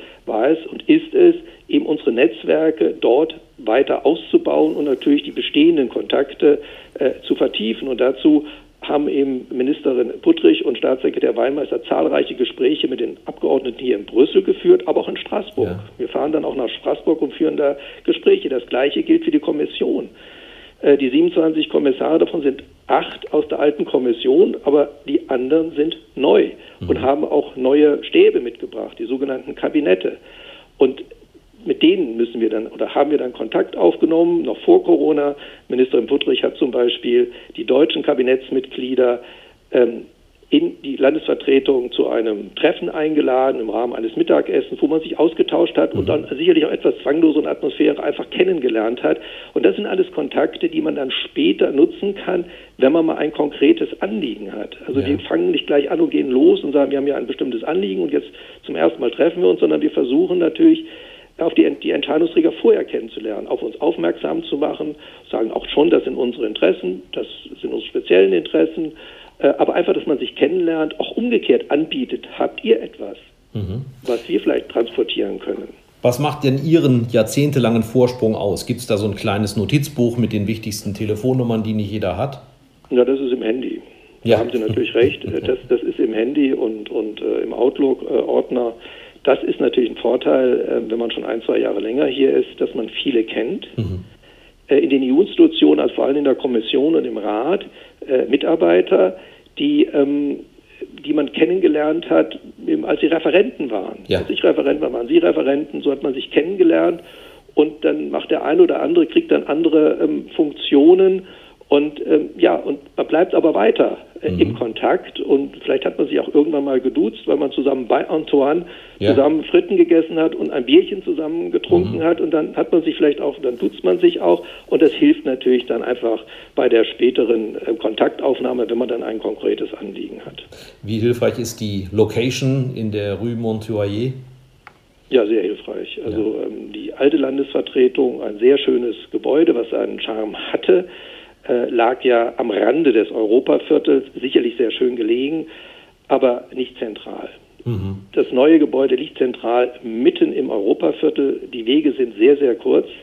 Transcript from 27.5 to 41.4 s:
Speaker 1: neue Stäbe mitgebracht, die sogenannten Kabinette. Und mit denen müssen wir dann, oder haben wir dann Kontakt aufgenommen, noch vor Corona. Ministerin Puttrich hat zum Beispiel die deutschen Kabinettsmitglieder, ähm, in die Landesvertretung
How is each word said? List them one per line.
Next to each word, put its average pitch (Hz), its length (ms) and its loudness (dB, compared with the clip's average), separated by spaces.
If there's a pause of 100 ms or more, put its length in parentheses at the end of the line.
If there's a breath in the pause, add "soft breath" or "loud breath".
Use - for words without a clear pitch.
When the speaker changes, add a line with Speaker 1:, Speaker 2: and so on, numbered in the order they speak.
Speaker 1:
neue 147 480 4
Stäbe 196 360 4
mitgebracht, 117 600 -10
die 170 60 -8
sogenannten 131 500 -6
Kabinette. 160 640 -2 (600 loud breath)
Und - 240 2 (640)
mit - 160 -2
denen 160 340 2
müssen 117 260 -2
wir 110 100 0
dann, 110 160 -4
oder - 260 -8
haben 143 160 2
wir 151 80 0
dann 123 160 -4
Kontakt - 420 -4
aufgenommen, 170 680 2
noch 123 160 -4
vor 180 240 4
Corona. 151 500 2 (340 loud breath)
Ministerin 127 380 2
Puttrich 139 380 0
hat - 140 -2
zum 139 120 0
Beispiel 120 640 0 (240 loud breath)
die - 80 -8
deutschen 147 400 2
Kabinettsmitglieder, 127 1160 0 (500 loud breath)
ähm, 117 340 2 (460)
in 156 320 0
die 139 120 -6
Landesvertretung 135 960 0